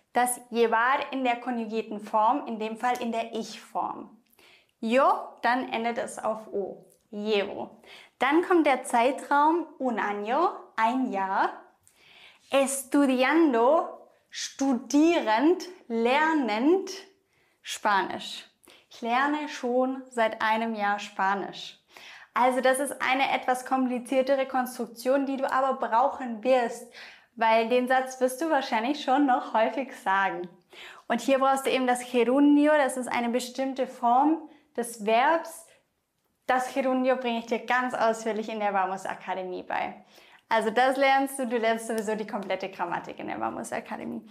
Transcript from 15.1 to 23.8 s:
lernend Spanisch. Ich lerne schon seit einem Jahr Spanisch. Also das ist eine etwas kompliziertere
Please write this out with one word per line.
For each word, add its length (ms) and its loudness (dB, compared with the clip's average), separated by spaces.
lernend 1040 2
Spanisch. 880 -4
Ich 120 -20
lerne 480 0
schon 600 -2
seit 320 -2
einem 320 0
Jahr 240 -2
Spanisch. 840 -6
Also 280 2
das 180 4
ist 220 -6
eine 320 0
etwas 320 -2
kompliziertere 800 0